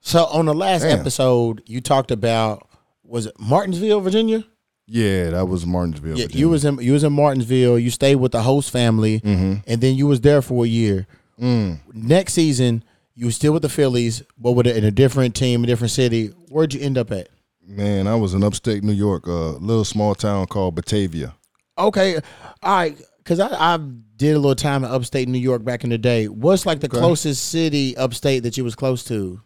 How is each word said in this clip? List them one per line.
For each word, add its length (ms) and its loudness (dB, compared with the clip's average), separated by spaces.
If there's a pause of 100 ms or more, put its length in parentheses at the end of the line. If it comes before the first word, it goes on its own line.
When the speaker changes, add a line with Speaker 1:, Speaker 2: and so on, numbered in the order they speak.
Speaker 1:
So 240 2
on 220 0
the 80 2
last 260 0
Speaker 2:
Damn. 180 2
Speaker 1:
episode, 680 0
you 120 -8
talked 300 0
about, 580 -2 (360)
was 240 -6
it 120 -14
Martinsville, 640 0
Virginia? 420 0 (480)
Speaker 2:
Yeah, 380 0
that 180 -2
was 200 -4
Martinsville, 500 -4
Speaker 1:
Yeah, 80 -4
Speaker 2:
Virginia. 140 -6
Speaker 1:
you 100 4
was 160 0
in, 160 -2
you 120 2
was 100 2
in 100 2
Martinsville. 640 2
You 140 0
stayed 240 2
with 160 0
the 100 -2
host 300 0
family, 500 2
Speaker 2:
Mm-hmm. 320 2 (140)
Speaker 1:
and 140 -2
then 140 2
you 120 2
was 140 4
there 200 6
for 240 -2
a 20 0
year. 380 0 (340)
Speaker 2:
Mm. 400 0 (140)
Speaker 1:
Next 400 0
season, 500 2 (300)
you 140 -6
was 80 -2
still 180 2
with 80 0
the 80 -2
Phillies, 540 0 (140)
but 160 0
with 140 4
a, 80 2
in 80 2
a 80 4
different 440 2
team, 280 0
a 40 4
different 240 2
city. 360 0 (220)
Where'd 240 0
you 80 -8
end 160 -2
up 140 -2
at? 180 -6 (360)
Speaker 2:
Man, 420 -2
I 80 2
was 180 0
in 100 2
upstate 400 -2
New 100 0
York, 340 0
a 40 -8
little 540 -2
small 300 0
town 320 -2
called 280 -4
Batavia. 600 -4 (420)
Speaker 1:
Okay, 380 2 (480)
all 120 0
right, 220 -2 (280)
'cause 140 0
I, 100 0 (260)
I 20 -4 (400)
did 180 2
a 40 4
little 160 4
time 280 -2
in 60 -6
upstate 400 -2
New 80 -2
York 260 0
back 200 -6
in 80 -2
the 80 -2
day. 280 2
What's, 380 0
like, 140 -2
the 80 -4
Speaker 2:
Okay. 100 -4
Speaker 1:
closest 520 0
city 460 -2
upstate 460 -2
that 160 -4
you 60 -4
was 120 -4
close 280 -4
to? 420 -6